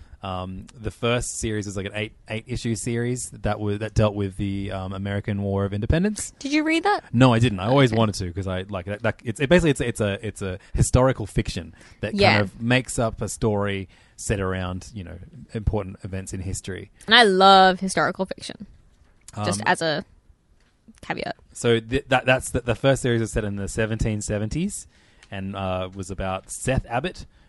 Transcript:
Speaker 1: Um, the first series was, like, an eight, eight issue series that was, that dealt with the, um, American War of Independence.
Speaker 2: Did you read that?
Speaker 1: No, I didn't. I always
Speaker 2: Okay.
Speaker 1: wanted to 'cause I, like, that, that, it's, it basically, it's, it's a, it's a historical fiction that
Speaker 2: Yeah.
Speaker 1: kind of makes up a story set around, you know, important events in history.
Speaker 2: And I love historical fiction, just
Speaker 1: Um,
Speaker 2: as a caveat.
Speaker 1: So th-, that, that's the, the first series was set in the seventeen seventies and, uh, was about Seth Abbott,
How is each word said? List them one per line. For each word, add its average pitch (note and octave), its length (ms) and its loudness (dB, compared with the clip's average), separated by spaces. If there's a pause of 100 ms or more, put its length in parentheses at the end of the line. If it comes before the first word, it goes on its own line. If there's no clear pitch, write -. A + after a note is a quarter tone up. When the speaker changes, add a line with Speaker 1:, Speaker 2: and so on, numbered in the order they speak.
(240)
Speaker 1:
Um, F#2 500 -8
the G#2+ 160 -8
first B2 500 -2
series G#2+ 280 -2
was, G2 100 -6
like, F#2+ 80 -4
an G2+ 80 -6
eight, G#2+ 200 -6 (140)
eight A2 200 -6
issue A#2 260 -4
series A#2+ 560 -4
that G#2+ 300 -4
was, G#2 200 -2
that G#2+ 140 -6
dealt G#2+ 220 4
with G2 220 -2
the, G2 340 -4
um, F#2+ 220 -6
American G2+ 500 -2
War G2 200 0
of G2 100 -2
Independence. E3 680 0
Speaker 2:
Did C#4 140 -6
you D4+ 100 2
read D#4+ 220 2
that? G4+ 180 2 (100)
Speaker 1:
No, B2 220 8
I - 20 4
didn't. A2+ 220 4
I F#2+ 80 -2
always C3 240 6
Speaker 2:
Okay. A2+ 80 2
Speaker 1:
wanted G#2+ 160 2
to F2+ 180 -6
'cause F#2+ 140 -4
I, F#2 160 -2
like, F#2+ 240 -6
that, G2+ 160 -6
that, G#2+ 200 0
it's, A2+ 160 -6
it C#3 80 0
basically, E3+ 220 6
it's, C3+ 120 2
it's A#2+ 200 -2
a, G2+ 240 0
it's G#2 160 -8
a F#2 160 -4 (160)
historical B2 540 2
fiction E2+ 480 -4 (260)
that G#2+ 140 -4
Speaker 2:
Yeah. F3 160 6
Speaker 1:
kind G#2 100 4
of G2 180 -4
makes A#2+ 380 2
up A2+ 240 0
a G#2 80 -4
story G2+ 580 0 (280)
set G#2 240 -2
around, F#2 560 -2
you G2 80 -10
know, E2+ 160 -14 (340)
important G2 500 -2
events F#2+ 300 -8
in F#2+ 80 -6
history. F#2 480 -8 (160)
Speaker 2:
And G#3 80 2
I A#3+ 80 8
love F#3+ 580 8
historical F#3+ 460 0
fiction, - 400 -12 (800)
just G2+ 160 0
Speaker 1:
Um, - 60 0
Speaker 2:
as - 160 2
a D#3+ 200 0 (960)
caveat. - 340 -8 (180)
Speaker 1:
So A#2 260 2
th-, A#2 280 -4
that, B2+ 180 2
that's B2+ 240 -6
the, B2+ 120 -2
the A#2 120 -2
first C3+ 300 2
series A#2 180 2
was A2 100 -4
set A2 120 -2
in G2+ 140 -4
the G2 100 -6
seventeen A2 540 -2
seventies A2 640 -4 (420)
and, G2 260 -8
uh, F#2 380 -2
was F#2+ 160 -10
about F#2+ 400 -6
Seth - 380 -2
Abbott, C#3 400 -4 (220)